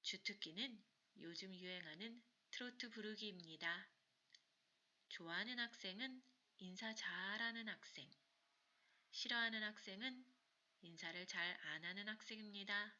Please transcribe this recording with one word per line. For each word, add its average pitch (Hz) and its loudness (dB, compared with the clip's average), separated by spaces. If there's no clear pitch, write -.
주특기는 202 -2
요즘 170 -4
유행하는 180 -4
트로트 247 -2
부르기입니다. 190 -2
좋아하는 190 0
학생은 233 -2
인사 190 -2
잘하는 220 2
학생, - -8
싫어하는 226 8
학생은 214 -2
인사를 170 -4
잘 175 2
안 156 -2
하는 202 0
학생입니다. 208 0